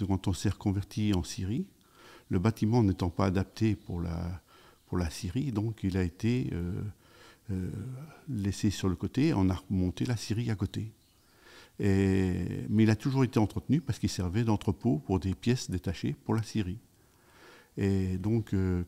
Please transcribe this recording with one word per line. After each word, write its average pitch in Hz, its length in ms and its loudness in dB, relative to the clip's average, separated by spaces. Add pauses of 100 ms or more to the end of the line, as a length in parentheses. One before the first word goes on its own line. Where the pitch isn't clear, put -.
quand 95 220 0
on 98 40 2
s'est 107 160 -2
reconverti 101 640 0
en 90 100 2
scierie, 107 440 -6 (640)
le 98 100 2
bâtiment 110 440 2
n'étant 95 260 2
pas 95 180 0
adapté 98 480 0
pour 87 260 -8
la, 85 400 -6 (460)
pour 95 100 -2
la 87 120 0
scierie, 127 420 -4
donc 107 320 -2
il 95 120 0
a 95 80 2
été, 120 500 0
euh, 87 280 -4 (720)
euh, 92 180 -4 (600)
laissé 104 400 0
sur 98 200 -2
le 87 60 0
côté, 139 380 0
on 95 160 4
a 87 200 -2
remonté 92 360 0
la 120 120 -2
scierie 117 320 -4
à 110 60 0
côté. 104 360 -4 (880)
Et, 95 880 2
mais 110 140 6
il 107 60 8
a 110 60 6
toujours 135 280 0
été 120 160 2
entretenu 120 420 2
parce - 180 -6
qu'il 104 100 0
servait 95 340 -2
d'entrepôt 113 640 0
pour 95 140 2
des 95 160 -2
pièces - 340 -2
détachées 95 460 -4 (100)
pour 113 80 0
la 113 100 0
scierie. 98 360 -4 (960)
Et 95 400 2
donc, 107 360 0
euh, 92 340 2